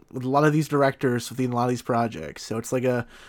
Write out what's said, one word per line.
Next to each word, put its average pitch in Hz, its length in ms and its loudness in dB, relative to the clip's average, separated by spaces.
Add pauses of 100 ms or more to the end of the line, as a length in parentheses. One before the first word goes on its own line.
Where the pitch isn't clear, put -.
(140)
a 131 60 -6
lot 135 240 2
of 151 80 6
these 151 160 2
directors 135 600 0
with 120 120 -8
a 127 80 0
lot 120 160 0
of 123 60 0
these 123 120 -2
projects. 113 640 -4
So 104 120 -6
it's 90 160 -6
like 127 120 0
a, 123 220 0 (220)